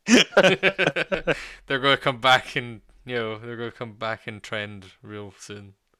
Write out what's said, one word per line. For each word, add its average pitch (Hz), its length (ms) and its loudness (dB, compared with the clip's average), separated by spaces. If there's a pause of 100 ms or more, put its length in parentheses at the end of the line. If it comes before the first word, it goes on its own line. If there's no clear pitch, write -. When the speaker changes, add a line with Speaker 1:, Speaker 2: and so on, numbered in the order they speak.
Speaker 1:
<laughs> - 0 -
Speaker 2:
They're 185 1700 2
gonna 135 200 4
come 131 220 -2
back 131 360 4
and, 120 240 -8 (240)
you 127 120 -8
know, 110 220 -4
they're 117 180 -12
gonna 117 140 -8
come 113 220 -12
back 110 340 -8
and 107 160 -12
trend 104 440 -8 (160)
real 104 360 -14
soon. 101 360 -18 (260)